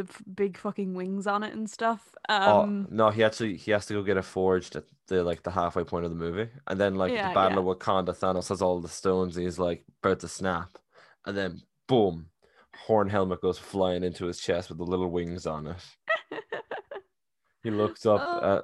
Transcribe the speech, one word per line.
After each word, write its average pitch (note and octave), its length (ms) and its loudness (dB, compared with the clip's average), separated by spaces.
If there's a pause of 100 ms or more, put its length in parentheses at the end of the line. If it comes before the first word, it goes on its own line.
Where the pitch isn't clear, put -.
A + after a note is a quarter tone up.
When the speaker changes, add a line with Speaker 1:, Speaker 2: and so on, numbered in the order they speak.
Speaker 1:
the F3+ 60 -8
f-, - 140 -20 (120)
big G3+ 220 -2
fucking G3 380 -6
wings F#3+ 320 -4
on G#3 160 0
it G#3+ 100 -8
and A3 160 -8
stuff. A3+ 460 -4 (120)
Speaker 2:
Oh, G3+ 360 6
Speaker 1:
Um, G3+ 280 -2
Speaker 2:
no, G#2+ 200 6
he A2 120 2
actually, A2 360 2
he - 140 -2
has G#2 120 2
to - 80 -8
go G#2 100 -2
get G2 140 2
it F#2+ 80 2
forged F#2 520 2
at - 80 -8 (240)
the, F#2 140 2
like, E2+ 200 -2
the F2 80 -6
halfway F2 340 0
point E2+ 220 -4
of E2+ 40 -4
the E2 60 -6
movie. E2+ 320 -4 (180)
And F#2+ 140 -4
then, G2 140 4
like, F#2+ 180 0
Speaker 1:
Yeah, G#3+ 160 -2
Speaker 2:
the - 60 -4
Battle F#2+ 280 4
Speaker 1:
yeah. F#2 80 0
Speaker 2:
of F#2 80 -2
Wakanda, F#2 400 0
Thanos F#2 300 0
has F#2+ 140 -2
all F2+ 180 2
the E2+ 80 -8
stones F#2 480 0
and F2+ 80 -2
he's, E2+ 140 -4
like, F2 260 -2 (180)
about F#2+ 180 2
to F2 80 -10
snap. F2+ 500 -4 (480)
And G2+ 100 -6
then, F#2 240 -4 (260)
boom, F#2 440 2 (440)
horn G#2 360 2
helmet F#2+ 320 0
goes F2+ 160 0
flying F#2 440 0
into F2+ 220 -4
his F2 160 -6
chest F2+ 300 -2
with D#2+ 80 -10
the F2 60 -6
little F2+ 260 0
wings F2 360 -6
on D2+ 200 -6
it. F2 100 -8 (540)
Speaker 1:
<laughs> - 80 -10 (1300)
Speaker 2:
He A2+ 80 -4
looks G#2+ 340 -2
up G#2+ 180 6
Speaker 1:
Oh. - 400 2